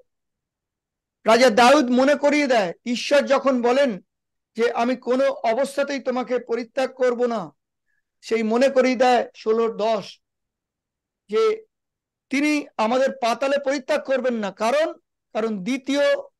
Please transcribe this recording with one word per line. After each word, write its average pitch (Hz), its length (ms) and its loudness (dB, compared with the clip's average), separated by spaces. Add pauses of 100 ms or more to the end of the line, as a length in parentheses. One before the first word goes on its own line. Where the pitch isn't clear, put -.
(1300)
রাজা 240 240 6
দাউদ 247 400 6
মনে 262 260 2
করিয়ে 285 320 0
দেয়, 214 260 0 (120)
ঈশ্বর 247 420 0
যখন 262 340 0
বলেন 247 400 0 (540)
যে, 233 160 0
"আমি 240 240 -2
কোনো 254 300 -2
অবস্থাতেই 269 720 -2
তোমাকে 247 400 -4
পরিত্যাগ 247 540 -6
করব 247 320 0
না", 214 260 -4 (720)
সেই 226 220 -4
মনে 240 260 2
করিয়ে 254 260 2
দেয় 247 400 2
ষোলোর 220 420 -2
দশ, 208 420 -4 (1080)
যে 220 400 0 (640)
তিনি 294 380 -2 (100)
আমাদের 254 320 0 (120)
পাতালে 247 440 -2
পরিত্যাগ 285 400 -4
করবেন 262 280 -2
না। 208 180 -6
কারণ, 294 420 -2 (400)
কারণ 214 300 -6
দ্বিতীয় 269 380 -4 (380)